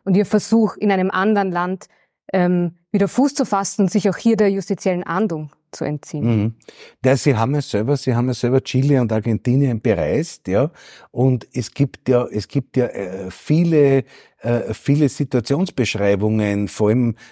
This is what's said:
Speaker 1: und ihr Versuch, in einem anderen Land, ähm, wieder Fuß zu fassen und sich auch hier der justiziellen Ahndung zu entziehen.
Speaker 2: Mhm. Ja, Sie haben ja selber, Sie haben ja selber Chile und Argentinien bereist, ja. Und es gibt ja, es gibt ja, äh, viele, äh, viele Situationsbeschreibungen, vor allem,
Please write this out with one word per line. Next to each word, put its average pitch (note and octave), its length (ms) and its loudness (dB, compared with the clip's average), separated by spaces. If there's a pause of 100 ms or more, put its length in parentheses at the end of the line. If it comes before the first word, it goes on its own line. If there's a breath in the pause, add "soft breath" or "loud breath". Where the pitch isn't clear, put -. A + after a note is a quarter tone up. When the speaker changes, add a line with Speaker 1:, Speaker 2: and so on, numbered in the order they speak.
Speaker 1:
und F#3+ 140 2
ihr G3+ 80 2
Versuch, A3 520 0
in G#3 140 0
einem F#3 200 0
anderen G3 400 0
Land, F3+ 340 -4 (480)
ähm, F3 400 2 (180)
wieder G3+ 160 0
Fuß C4+ 280 0
zu C4 100 0
fassen G3+ 380 -2
und F3+ 80 2
sich G3+ 180 0
auch F3+ 80 -4
hier A3+ 180 2
der G#3 140 4
justiziellen F#3 540 -2
Ahndung E3 480 -4 (200)
zu - 140 -8
entziehen. D3 400 -6
Speaker 2:
Mhm. A2+ 300 0 (500 loud breath)
Ja, C3 100 4
Sie B2+ 220 2
haben A#2+ 180 0
ja D3 60 -2
selber, A2+ 340 -2
Sie C3+ 180 -2
haben A#2+ 140 0
ja B2+ 60 -2
selber B2+ 280 0
Chile C3+ 380 2
und A2 140 0
Argentinien A#2+ 680 0
bereist, F#2 720 -2
ja. B2 220 0 (400 loud breath)
Und B2+ 420 0
es - 200 -8
gibt - 360 -4
ja, B2 160 2
es G2+ 240 -6
gibt - 260 -4
ja, B2 120 0
äh, F#2 440 -8
viele, D3 720 2 (360 loud breath)
äh, A#2+ 340 -2
viele C#3+ 340 2
Situationsbeschreibungen, G#2+ 1600 0
vor G#2 220 0
allem, A#2 260 2 (160 loud breath)